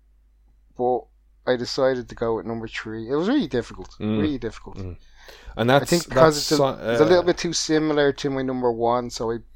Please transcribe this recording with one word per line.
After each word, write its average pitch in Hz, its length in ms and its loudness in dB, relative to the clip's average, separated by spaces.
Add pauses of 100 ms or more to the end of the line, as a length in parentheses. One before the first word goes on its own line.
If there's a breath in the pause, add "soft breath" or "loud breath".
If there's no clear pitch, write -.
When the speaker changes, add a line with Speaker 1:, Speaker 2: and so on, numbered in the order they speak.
(760)
Speaker 1:
but 123 240 0 (460)
I 127 80 2
decided 123 540 0
to - 60 -16
go 113 200 -2
with 90 100 -6
number 113 220 -8
three. 110 420 -8
It 135 60 -2
was 165 140 0
really 262 180 2
difficult, 107 520 -6
Speaker 2:
Mm. 107 220 0
Speaker 1:
really 151 160 0
difficult. 117 400 -10
Speaker 2:
Mm. 92 200 -10 (600 loud breath)
And 117 120 2
that's, 139 140 6
Speaker 1:
I - 20 -10
think 165 220 0
because 156 280 6
Speaker 2:
that's 143 180 -2
Speaker 1:
it's 147 80 4
a, 135 160 0
Speaker 2:
si-, 110 140 -4
Speaker 1:
it's 123 100 4
a 151 40 6
little 180 140 6
Speaker 2:
uh, 175 40 2
Speaker 1:
bit 175 140 0
too 170 160 -4
similar 151 600 2
to 143 160 -4
my 135 140 -4
number 127 280 0
one, 117 380 0
so 117 220 -4
I 117 80 -4 (160)